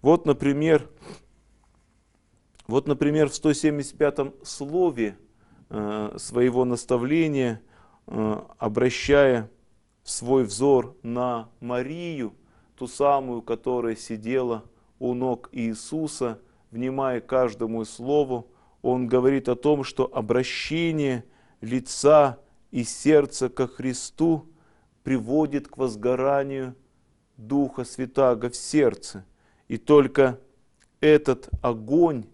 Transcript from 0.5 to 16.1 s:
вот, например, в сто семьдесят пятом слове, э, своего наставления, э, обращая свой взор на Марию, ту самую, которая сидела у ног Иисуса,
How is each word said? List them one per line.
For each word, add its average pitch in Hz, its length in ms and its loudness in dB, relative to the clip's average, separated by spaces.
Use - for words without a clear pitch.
вот, 135 200 0
например, 147 420 2
в 143 60 -12
сто 151 180 2
семьдесят 147 440 -2
пятом 143 360 0
слове, 139 760 -2
э, 104 480 -6
своего 123 460 0
наставления, 127 1000 -2
э, 107 340 -4
обращая 123 920 2
свой 127 400 0
взор 120 600 2
на 120 460 -6
Марию, 127 720 -8
ту 127 120 -10
самую, 135 540 0
которая 117 540 -4
сидела 117 680 -4
у 123 140 -4
ног 123 380 -4
Иисуса, 120 880 -6